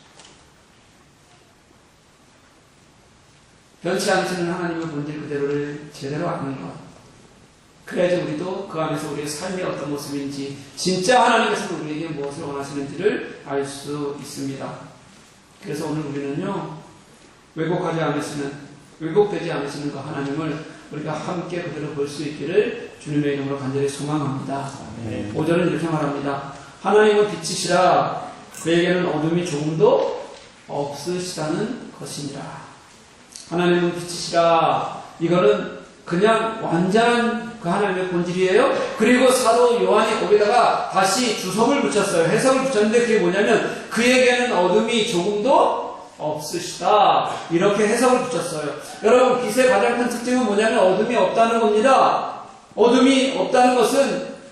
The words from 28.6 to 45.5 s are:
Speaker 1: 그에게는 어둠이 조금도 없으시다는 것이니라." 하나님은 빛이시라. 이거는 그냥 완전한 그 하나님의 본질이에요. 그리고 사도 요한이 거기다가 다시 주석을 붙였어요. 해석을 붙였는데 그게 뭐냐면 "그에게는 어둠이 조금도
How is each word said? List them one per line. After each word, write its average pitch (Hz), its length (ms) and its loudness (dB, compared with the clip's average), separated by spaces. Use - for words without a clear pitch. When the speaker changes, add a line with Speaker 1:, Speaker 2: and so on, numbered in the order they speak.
Speaker 1:
그에게는 180 420 2
어둠이 160 400 0
조금도 156 800 2
없으시다는 170 1300 -6
것이니라." 143 440 -10
하나님은 175 460 2
빛이시라. - 1080 0
이거는 175 580 2
그냥 220 580 0
완전한 214 960 2
그 165 60 -6
하나님의 185 420 0
본질이에요. 185 880 2
그리고 247 340 6
사도 233 520 4
요한이 214 380 2
거기다가 208 720 4
다시 208 480 0
주석을 220 420 0
붙였어요. 175 480 2
해석을 262 360 2
붙였는데 220 360 2
그게 220 180 4
뭐냐면 196 680 0
"그에게는 247 680 4
어둠이 214 540 2
조금도 208 760 2